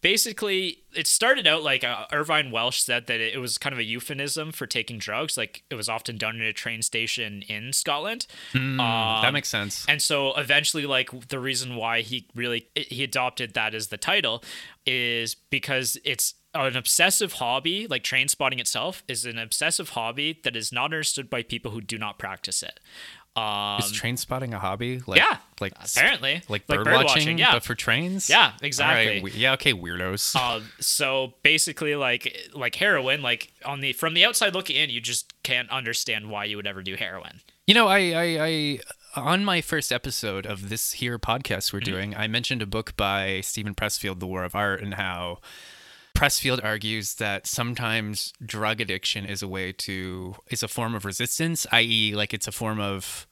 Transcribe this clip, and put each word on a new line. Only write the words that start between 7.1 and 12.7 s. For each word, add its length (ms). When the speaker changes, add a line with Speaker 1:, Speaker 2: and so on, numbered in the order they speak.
Speaker 1:
in 240
Scotland. 540
Speaker 2:
Mm, 240
that 520
Speaker 1:
Um, 40
Speaker 2:
makes 160
sense. 400
Speaker 1:
and 140
so 340
eventually, 480
like, 440
the 100
reason 380
why 260
he 320
really, 400